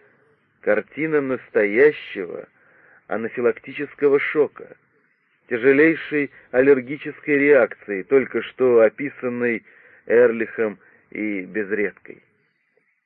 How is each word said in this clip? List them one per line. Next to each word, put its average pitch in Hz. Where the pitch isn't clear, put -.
картина 139
настоящего 113
анафилактического 135
шока, -
тяжелейшей 139
аллергической 139
реакции, 113
только 120
что 123
описанной 120
Эрлихом 113
и 104
Безредкой. 98